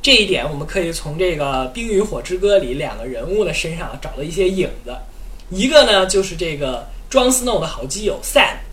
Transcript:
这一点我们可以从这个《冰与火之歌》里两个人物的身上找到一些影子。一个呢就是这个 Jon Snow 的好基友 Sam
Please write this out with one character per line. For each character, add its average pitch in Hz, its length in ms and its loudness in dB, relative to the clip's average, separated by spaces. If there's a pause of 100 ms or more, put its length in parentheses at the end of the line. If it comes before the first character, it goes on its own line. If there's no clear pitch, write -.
这 277 120 6
一 214 140 6
点 135 200 0
我 151 80 -4
们 147 120 -6
可 196 120 -2
以 165 140 -2
从 156 240 -6
这 180 180 0
个 135 360 -2
《冰 233 160 -8
与 202 120 2
火 - 220 -2
之 180 160 -4
歌》 196 220 4
里 131 160 -2
两 139 200 -6
个 135 100 -10
人 139 220 -6
物 202 160 2
的 165 80 0
身 165 240 -2
上 - 260 -8
找 143 100 -8
到 131 100 -8
一 151 80 -6
些 185 180 2
影 185 220 0 (140)
子。 123 100 -12 (560)
一 196 180 0
个 294 180 8
呢 196 200 4
就 190 160 2
是 180 140 -4
这 160 200 -4
个 131 320 -4 (220)
Jon 254 220 6
Snow 240 280 0
的 160 60 -2
好 139 200 -8
基 196 180 -6
友 - 180 0
Sam - 360 2 (160)